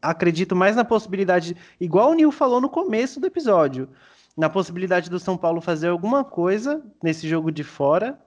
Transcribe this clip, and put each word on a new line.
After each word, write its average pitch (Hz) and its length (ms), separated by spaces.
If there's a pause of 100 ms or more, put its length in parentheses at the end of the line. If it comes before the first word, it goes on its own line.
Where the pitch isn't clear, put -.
acredito 175 540
mais 196 200
na 233 100
possibilidade, 185 680 (240)
igual 185 320
o - 20
Nil 311 180
falou 254 300
no 277 80
começo 269 500
do 370 80
episódio, 165 640 (460)
na 156 140
possibilidade 180 600
do 175 100
São 185 180
Paulo 170 240
fazer 165 260
alguma 202 360
coisa 220 600 (180)
nesse 160 260
jogo 160 240
de 151 120
fora 180 640